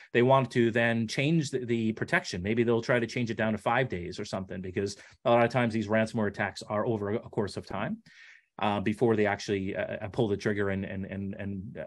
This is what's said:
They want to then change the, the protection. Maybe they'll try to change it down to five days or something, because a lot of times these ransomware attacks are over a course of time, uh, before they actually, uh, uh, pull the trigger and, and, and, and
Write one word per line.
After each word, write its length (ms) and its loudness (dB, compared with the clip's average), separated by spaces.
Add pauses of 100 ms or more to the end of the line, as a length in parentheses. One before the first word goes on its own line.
(140)
They 80 8
want 300 6
to 180 6
then 360 2
change 440 2
the, 160 -4
the 260 0
protection. 500 -2
Maybe 200 2
they'll 180 4
try 180 0
to 80 0
change 240 -4
it 60 -4
down 160 0
to 60 -4
five 320 0
days 280 -8
or 60 -6
something, 380 -8
because 340 -4 (300)
a 40 4
lot 140 6
of 60 2
times 240 2
these 140 -2
ransomware 400 0
attacks 340 -4
are 240 -2
over 240 -2
a 80 -2 (100)
course 300 -4
of 80 -12
time, 320 -4 (600)
uh, 220 0
before 360 2
they 100 4
actually, 500 -2
uh, 240 -4
uh, 80 -8
pull 200 0
the 100 0
trigger 320 0
and, 160 -4
and, 180 -6
and, 300 -6
and 520 -8